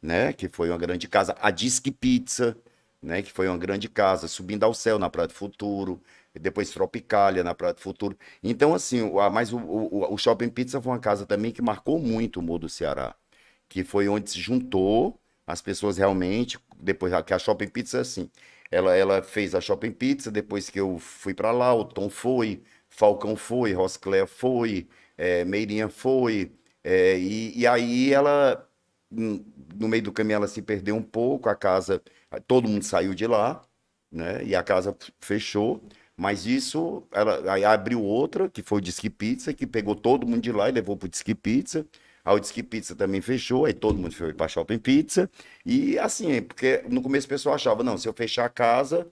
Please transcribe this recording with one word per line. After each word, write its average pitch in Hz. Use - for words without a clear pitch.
né, 92
que 95
foi 85
uma 87
grande 85
casa, 98
a 104
Disque 123
Pizza, 127
né, 85
que -
foi 95
uma 90
grande 98
casa, 95
Subindo 98
ao 110
Céu, 110
na 87
Praia 85
do -
Futuro, 98
e -
depois 92
Tropicália, 98
na 87
Praia 90
do -
Futuro. 95
Então, 123
assim, 127
o, 95
a, 101
mas 107
o, 120
o, 101
o -
Shopping 117
Pizza 127
foi 123
uma 120
casa 101
também 104
que 110
marcou 120
muito 113
o 92
humor 85
do 78
Ceará, 67
que 95
foi 101
onde 101
se -
juntou 113
as 85
pessoas 98
realmente, 98
depois 90
a, 87
que -
a 92
Shopping 104
Pizza, 123
assim, 123
ela, 92
ela 98
fez 95
a 92
Shopping 101
Pizza, 135
depois 104
que 98
eu 95
fui -
pra 107
lá, 123
o 113
Tom 101
foi, 117
Falcão 104
foi, 117
Roscléa 95
foi, 117
é, 87
Meirinha 104
foi, 120
é, 92
e, 107
e 120
aí 120
ela, 139
n-, 110
no 110
meio 110
do 104
caminho 107
ela 104
se -
perdeu 101
um 113
pouco, 120
a 101
casa, 92
todo 123
mundo 104
saiu 95
de 104
lá, 117
né, 82
e 98
a 90
casa 95
fechou, -
mas 95
isso, 135
ela, 95
aí 98
abriu 110
outra, 139
que -
foi 104
o 98
Disque 90
Pizza, 127
que -
pegou 104
todo 120
mundo 117
de 117
lá 107
e 131
levou 101
pro 92
Disque -
Pizza, 139
aí 98
o 104
Disque -
Pizza 104
também 98
fechou, 127
aí 123
todo 107
mundo 87
foi 80
pra 80
Shopping 87
Pizza, 151
e 277
assim, 151
porque -
no 123
começo 135
o -
pessoal 143
achava, 120
não, 117
se 87
eu 110
fechar 117
a -
casa 135